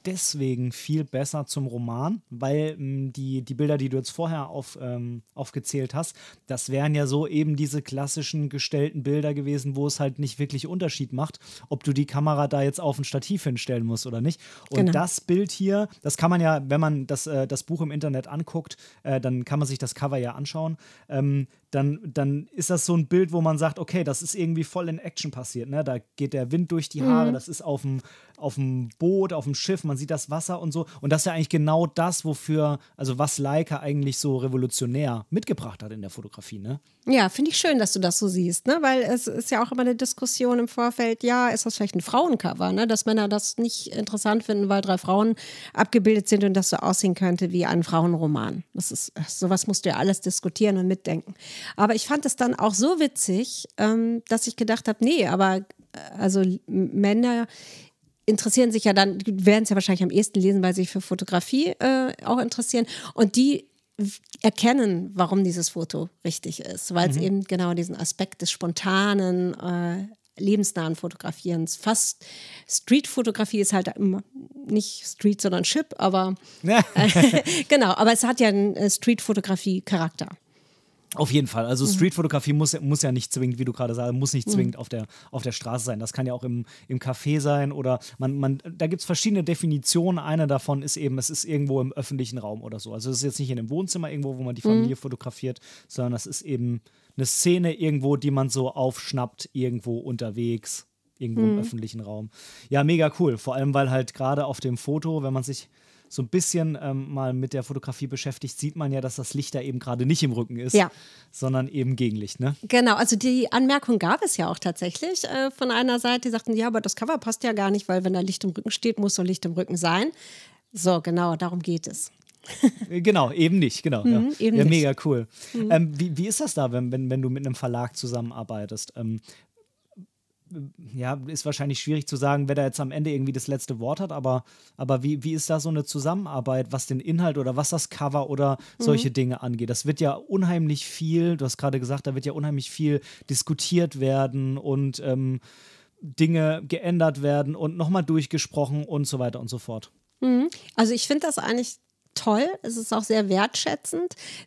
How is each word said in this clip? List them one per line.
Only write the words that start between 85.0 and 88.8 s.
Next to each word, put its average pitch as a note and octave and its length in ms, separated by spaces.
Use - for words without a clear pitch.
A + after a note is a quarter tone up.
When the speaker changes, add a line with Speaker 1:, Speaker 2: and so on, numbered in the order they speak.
Speaker 1:
auf B2 120
der B2 100
Straße A#2 320
sein. A#2 140
Das A2 140
kann C3 140
ja B2 80
auch B2 100
im, A#2+ 220
im C3 100
Café C#3+ 420
sein C#3+ 320
oder B2+ 280
man, C3+ 200
man, C3+ 200
da E3 160